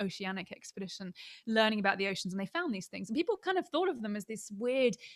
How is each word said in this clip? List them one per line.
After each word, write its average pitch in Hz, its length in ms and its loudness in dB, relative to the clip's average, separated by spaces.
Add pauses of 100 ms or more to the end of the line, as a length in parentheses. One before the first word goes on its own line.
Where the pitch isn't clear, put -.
oceanic 190 500 -4
expedition, - 640 -10 (320)
learning 220 320 4
about 196 200 4
the 196 100 2
oceans, 185 260 -4
and 196 60 -2
they 196 60 -2
found 330 280 -2
these 190 140 -6
things. 190 200 -8
And 226 80 -4
people 359 200 2
kind 381 220 0
of 349 100 0
thought 359 200 2
of 254 140 -2
them 208 140 -2
as 208 80 -6
this - 260 -8
weird, 247 460 4 (200)